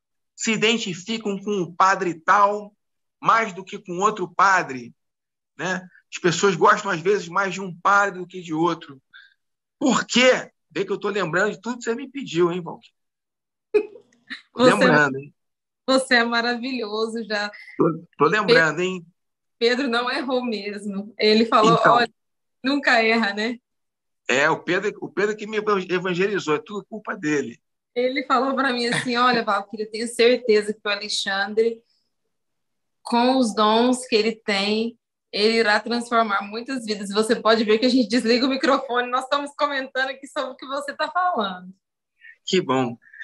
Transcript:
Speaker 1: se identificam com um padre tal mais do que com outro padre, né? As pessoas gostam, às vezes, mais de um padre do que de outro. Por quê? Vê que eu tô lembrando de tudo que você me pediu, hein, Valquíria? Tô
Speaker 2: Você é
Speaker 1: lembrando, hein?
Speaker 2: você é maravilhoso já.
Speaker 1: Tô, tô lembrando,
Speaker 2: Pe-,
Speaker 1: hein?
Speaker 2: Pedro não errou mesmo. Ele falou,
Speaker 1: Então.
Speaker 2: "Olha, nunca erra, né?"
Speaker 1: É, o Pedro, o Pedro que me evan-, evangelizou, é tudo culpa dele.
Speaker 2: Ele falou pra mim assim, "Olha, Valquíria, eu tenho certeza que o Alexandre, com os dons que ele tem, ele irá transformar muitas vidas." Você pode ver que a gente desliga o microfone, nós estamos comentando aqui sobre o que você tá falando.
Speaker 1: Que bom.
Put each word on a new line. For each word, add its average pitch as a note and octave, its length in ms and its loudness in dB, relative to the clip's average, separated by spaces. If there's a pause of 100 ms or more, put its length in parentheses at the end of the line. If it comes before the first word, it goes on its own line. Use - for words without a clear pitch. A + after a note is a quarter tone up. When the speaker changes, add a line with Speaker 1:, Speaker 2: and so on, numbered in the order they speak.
(360)
Speaker 1:
se - 160 -2
identificam G#3+ 840 -2
com G3+ 140 -6
um F3 240 -4
padre F#3 440 0
tal G3+ 560 0 (460)
mais G#3 300 2
do F#3 140 -14
que G3+ 120 -12
com F3+ 220 -10
outro G3 340 -2
padre, D3+ 640 0 (600)
né? F#3 280 -6 (240)
As - 120 -14
pessoas F3+ 340 2
gostam, G3 340 4
às E3+ 120 -2
vezes, F#3 260 0
mais F#3 260 -2
de F3+ 60 -8
um F#3+ 180 -10
padre G3 440 2
do F3+ 40 -10
que F3+ 160 -14
de E3+ 120 -8
outro. D#3 500 -2 (720)
Por C4 280 0
quê? B3 440 2 (220)
Vê F3+ 140 -4
que G3 80 -6
eu F#3+ 40 -4
tô G3+ 120 -4
lembrando G3 420 -2
de - 80 -12
tudo A#3+ 200 -8
que - 40 -16
você A3+ 100 -4
me C4+ 160 -8
pediu, F3 400 -2
hein, F3+ 120 -6
Valquíria? - 340 -16 (1600)
Tô A#3+ 100 0
Speaker 2:
Você B3+ 60 8
é C#4 40 6
Speaker 1:
lembrando, D3 440 4
hein? C#3+ 180 -14 (500)
Speaker 2:
você C4 300 2
é A#3 80 4
maravilhoso A#3 1000 -4
já. G#3 260 -4 (260)
Speaker 1:
Tô, - 300 0 (100)
tô C#3+ 80 4
lembrando, E3+ 520 4
Speaker 2:
Pe-, F3+ 60 -2
Speaker 1:
hein? F#3 220 -4 (520)
Speaker 2:
Pedro B3 320 0
não A#3+ 200 0
errou C4 320 -4
mesmo. G3+ 760 -8
Ele A3 280 4
falou, A3+ 320 4
Speaker 1:
Então. A3+ 180 6
Speaker 2:
"Olha, A#3+ 180 0 (500)
nunca C4+ 400 2
erra, A3 300 2
né?" A3+ 260 -4 (680)
Speaker 1:
É, C#3 180 2
o D#3 160 0
Pedro, G3 380 -2
o - 80 -10
Pedro G#3 260 -2
que G#3+ 120 -10
me A3 100 -4
evan-, G#3 320 -2
evangelizou, F3+ 640 -2
é C#3 40 -2
tudo G3+ 260 -12
culpa - 320 -10
dele. D3 420 -4 (360)
Speaker 2:
Ele B3+ 320 -2
falou C4+ 280 0
pra C4+ 160 0
mim A#3+ 160 -4
assim, B3 300 -2
"Olha, A#3+ 260 2
Valquíria, G#3 420 -4
eu G#3+ 60 -16
tenho A3+ 160 -6
certeza A#3 640 2
que - 140 -8
o G#3 60 -2
Alexandre, G#3 880 -2 (1200)
com B3 360 2
os A3+ 180 2
dons A3+ 500 2
que - 100 -2
ele A3 200 2
tem, G#3+ 600 -2 (340)
ele A3 260 2
irá G#3+ 220 4
transformar A3+ 640 0
muitas A#3 420 -10
vidas." G#3 240 -6
Você A3 260 2
pode A3 280 4
ver G#3+ 160 2
que B3+ 80 2
a - 20 4
gente A#3+ 180 2
desliga A#3 380 2
o C4+ 40 2
microfone, B3+ 600 0
nós B3+ 140 -2
estamos C#4+ 340 -4
comentando C4+ 540 -2
aqui C4+ 160 -14
sobre C4 240 -6
o C4 40 -14
que D4 120 -18
você C#4 280 -8
tá D4+ 140 -4
falando. G#3 640 -4 (720)
Speaker 1:
Que F#3 160 2
bom. B2+ 340 0 (280)